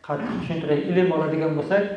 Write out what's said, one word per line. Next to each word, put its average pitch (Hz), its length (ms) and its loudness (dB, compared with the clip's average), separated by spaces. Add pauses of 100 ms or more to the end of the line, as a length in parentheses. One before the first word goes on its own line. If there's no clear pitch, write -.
qattiq 180 220 -6 (100)
tushuntiraylik. 151 520 -2
Ilm 180 200 4
oladigan 160 460 0
bo'lsak 196 260 2 (140)